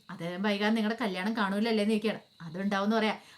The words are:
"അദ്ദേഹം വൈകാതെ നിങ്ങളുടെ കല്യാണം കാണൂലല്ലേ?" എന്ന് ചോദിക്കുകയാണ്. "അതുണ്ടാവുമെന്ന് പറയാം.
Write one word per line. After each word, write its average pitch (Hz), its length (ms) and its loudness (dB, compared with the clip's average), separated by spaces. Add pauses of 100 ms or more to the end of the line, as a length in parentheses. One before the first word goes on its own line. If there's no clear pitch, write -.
"അദ്ദേഹം 180 340 -6
വൈകാതെ 208 320 2
നിങ്ങളുടെ 220 260 0
കല്യാണം 196 320 -2
കാണൂലല്ലേ?" 214 500 2
എന്ന് 220 120 4
ചോദിക്കുകയാണ്. 214 260 -2 (200)
"അതുണ്ടാവുമെന്ന് 196 560 0
പറയാം. 208 200 2 (200)